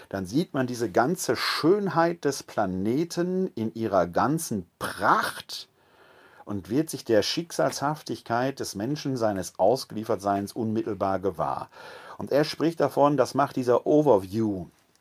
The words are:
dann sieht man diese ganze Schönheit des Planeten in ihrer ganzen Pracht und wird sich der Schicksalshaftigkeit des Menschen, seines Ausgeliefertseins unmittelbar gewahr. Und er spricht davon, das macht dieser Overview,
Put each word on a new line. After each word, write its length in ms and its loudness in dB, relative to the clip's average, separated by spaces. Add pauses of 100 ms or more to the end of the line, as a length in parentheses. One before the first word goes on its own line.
(100)
dann 160 -4
sieht 260 -2
man 140 0
diese 240 -4
ganze 440 2
Schönheit 920 2
des 160 -2
Planeten 1120 -2
in 200 -4
ihrer 320 2
ganzen 600 -2 (120)
Pracht 880 -2 (760)
und 240 -8
wird 220 0
sich 160 -10
der 160 6
Schicksalshaftigkeit 1400 -2
des 140 -8
Menschen, 420 -4
seines 420 -2
Ausgeliefertseins 920 0
unmittelbar 680 -2
gewahr. 500 -4 (480)
Und 140 -8
er 120 4
spricht 360 -2
davon, 360 4
das 180 2
macht 220 0
dieser 300 2
Overview, 800 4 (340)